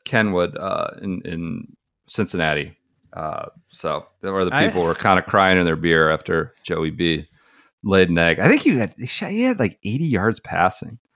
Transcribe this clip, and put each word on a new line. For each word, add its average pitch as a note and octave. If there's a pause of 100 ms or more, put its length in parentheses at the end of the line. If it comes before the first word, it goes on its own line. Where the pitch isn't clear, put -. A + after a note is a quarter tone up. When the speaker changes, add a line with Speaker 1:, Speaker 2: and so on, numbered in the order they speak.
Speaker 1:
Kenwood, F#2
uh, - (160)
in, F#2
in E2+ (400)
Cincinnati. D#2 (380)
Uh, D#2 (240)
so D2 (140)
there F#2+
were F#2+
the F2+
Speaker 2:
I D3+
Speaker 1:
people F2+
were E2
kinda F#2
crying F#2+
in F2
their D#2+
beer D#2+
after D#2
Joey D#2+
B D#2+ (560)
laid F#2+
an E2+
egg. E2+
I G2+
think C#4+
he D4+
had, A2+
he B2
shot, F3
he G#3+
had, B3+
like, G2+
eighty B2+
yards A2
passing. - (180)